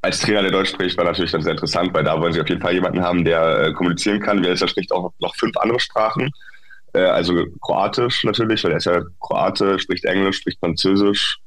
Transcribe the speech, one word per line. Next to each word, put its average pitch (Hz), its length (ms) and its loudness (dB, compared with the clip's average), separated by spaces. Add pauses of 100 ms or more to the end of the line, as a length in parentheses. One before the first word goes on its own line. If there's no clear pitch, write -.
als - 180 -2
Trainer, 104 220 2
der 95 80 2
Deutsch 95 220 0
spricht, 90 260 -2
war 87 80 2
natürlich 85 260 0
dann 82 80 0
sehr 82 120 0
interessant, 87 420 -2
weil 80 100 2
da 78 160 2
wollen 82 140 0
sie 82 80 0
auf 76 80 -4
jeden 85 100 0
Fall 87 140 0
jemanden 90 260 0
haben, 87 240 2
der, 82 360 4
äh, 78 120 2
kommunizieren 90 480 0
kann. 104 220 0
Bjelica 90 260 0
spricht - 240 -4
auch 92 260 -2
noch - 160 -6
fünf - 220 -2
andere 117 240 0
Sprachen, 110 500 -2 (600)
äh, - 60 0
also 87 480 2 (160)
Kroatisch 117 640 0
natürlich, 110 380 0
weil 85 100 2
er - 40 2
ist - 80 -2
ja 87 160 2 (200)
Kroate, 98 580 0
spricht - 260 -4
Englisch, 95 320 0
spricht - 240 -6
Französisch 98 880 2